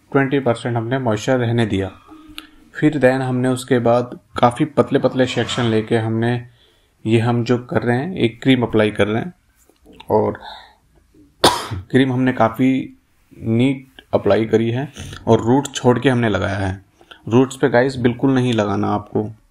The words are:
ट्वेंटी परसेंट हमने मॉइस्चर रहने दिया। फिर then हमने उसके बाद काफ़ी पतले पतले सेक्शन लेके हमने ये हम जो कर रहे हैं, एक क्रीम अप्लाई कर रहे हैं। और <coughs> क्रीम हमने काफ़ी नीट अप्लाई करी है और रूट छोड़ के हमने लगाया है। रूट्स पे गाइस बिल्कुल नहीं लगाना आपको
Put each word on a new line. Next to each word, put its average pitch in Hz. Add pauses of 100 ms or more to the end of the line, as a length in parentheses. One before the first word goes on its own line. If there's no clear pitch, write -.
(120)
ट्वेंटी 139
परसेंट 120
हमने 117
मॉइस्चर 120
रहने 117
दिया। 95 (840)
फिर 151
then 131
हमने 127
उसके 127
बाद 120 (180)
काफ़ी 123
पतले 123
पतले 127
सेक्शन 123
लेके 110
हमने 113 (580)
ये 113
हम 120
जो 120
कर 117
रहे 120
हैं, 180
एक 117
क्रीम 127
अप्लाई 107
कर 104
रहे 110
हैं। 175 (800)
और 107 (1040)
<coughs> - (100)
क्रीम 131
हमने 127
काफ़ी 131 (420)
नीट 123 (120)
अप्लाई 107
करी 110
है 131 (340)
और 110
रूट 127
छोड़ 120
के 139
हमने 120
लगाया 98
है। 98 (420)
रूट्स 127
पे 139
गाइस 123
बिल्कुल 135
नहीं 123
लगाना 104
आपको 107 (200)